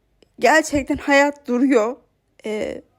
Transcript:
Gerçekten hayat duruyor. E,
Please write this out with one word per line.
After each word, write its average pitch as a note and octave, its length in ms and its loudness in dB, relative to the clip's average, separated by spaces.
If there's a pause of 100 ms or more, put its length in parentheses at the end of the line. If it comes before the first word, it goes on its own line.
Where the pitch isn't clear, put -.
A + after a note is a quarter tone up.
(400)
Gerçekten D4 580 0
hayat C#4+ 500 0
duruyor. B3 480 0 (500)
E, G#3+ 360 -8 (180)